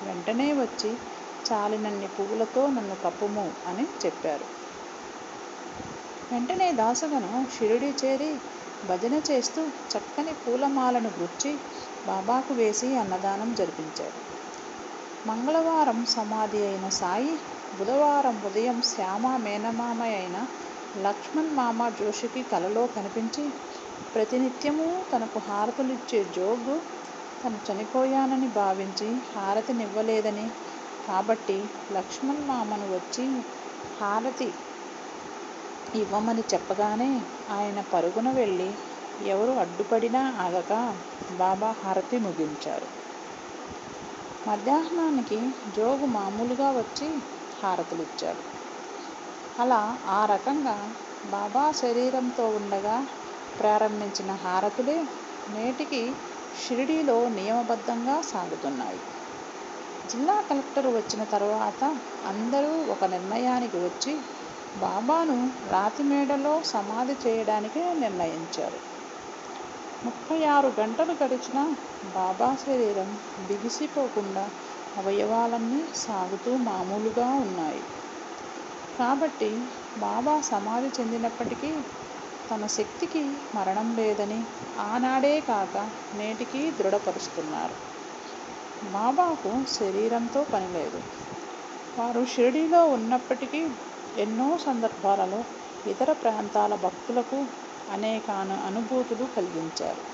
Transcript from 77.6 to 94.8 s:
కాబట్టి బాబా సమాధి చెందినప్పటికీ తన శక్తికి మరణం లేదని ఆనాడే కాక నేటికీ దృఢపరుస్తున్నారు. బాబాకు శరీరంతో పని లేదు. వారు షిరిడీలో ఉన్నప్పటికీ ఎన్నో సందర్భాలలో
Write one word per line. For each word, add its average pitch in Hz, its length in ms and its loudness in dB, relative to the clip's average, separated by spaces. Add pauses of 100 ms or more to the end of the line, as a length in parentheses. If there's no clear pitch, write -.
కాబట్టి 247 680 2 (300)
బాబా 240 440 2
సమాధి 226 460 0
చెందినప్పటికీ 240 920 -2 (720)
తన 214 160 -2
శక్తికి 277 640 0 (240)
మరణం 208 400 2
లేదని 214 480 2 (360)
ఆనాడే 254 600 4
కాక 196 380 0 (380)
నేటికీ 233 560 -2
దృఢపరుస్తున్నారు. 175 1000 0 (1120)
బాబాకు 254 840 2
శరీరంతో 226 720 2
పని 196 240 0
లేదు. 151 340 -4 (1000)
వారు 240 260 2
షిరిడీలో 311 600 8
ఉన్నప్పటికీ 254 840 2 (480)
ఎన్నో 220 400 2
సందర్భాలలో 214 840 2 (480)